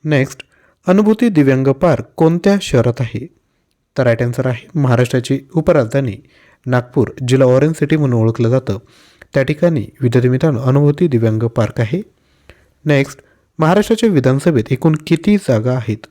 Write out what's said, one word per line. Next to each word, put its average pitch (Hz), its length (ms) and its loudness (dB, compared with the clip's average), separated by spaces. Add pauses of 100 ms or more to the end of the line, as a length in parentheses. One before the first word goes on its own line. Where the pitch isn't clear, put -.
नेक्स्ट, 139 380 -2 (440)
अनुभूती 214 420 2
दिव्यांग 135 380 2
पार्क 135 380 0 (120)
कोणत्या 170 460 2
शहरात 120 380 0
आहे? - 260 -6 (720)
तर 135 40 -2
राईट 120 200 0
आन्सर 123 240 -4
आहे 127 340 -6
महाराष्ट्राची 127 600 0 (140)
उपराजधानी 139 600 0 (500)
नागपूर, 123 440 -2 (180)
जिला 131 160 4
ऑरेंज 135 300 2
सिटी 151 220 -2
म्हणून 127 240 0
ओळखलं 113 280 0
जातं, 123 300 -2 (560)
त्या 139 80 2
ठिकाणी 156 440 -2 (140)
विद्यार्थी 123 280 2
मित्रांनो 127 320 0
अनुभूती 143 480 2
दिव्यांग 113 340 0
पार्क 117 380 -4
आहे. 120 220 -2 (800)
नेक्स्ट, 135 340 0 (400)
महाराष्ट्राच्या 208 500 0
विधानसभेत 139 640 0
एकूण 156 240 0 (120)
किती 185 300 0
जागा 123 360 -2
आहेत? 113 380 -6